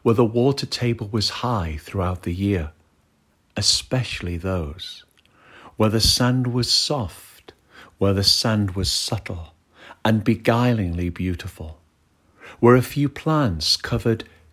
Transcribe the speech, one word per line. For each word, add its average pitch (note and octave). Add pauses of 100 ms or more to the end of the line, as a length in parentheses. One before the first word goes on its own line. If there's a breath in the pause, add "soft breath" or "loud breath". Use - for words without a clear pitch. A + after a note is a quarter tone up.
where A#2
the A#2+
water B2
table A#2
was G#2
high F2+
throughout F#2
the F2
year, F#2 (840)
especially -
those E2+ (760 loud breath)
where G#2+
the A2
sand B2
was A#2+
soft, - (420 loud breath)
where G2
the G2
sand G#2+
was F2+
subtle - (500 loud breath)
and A2
beguilingly A2
beautiful, F2 (800 loud breath)
where A#2+
a B2+
few C#3+
plants C3+
covered A2+ (300 soft breath)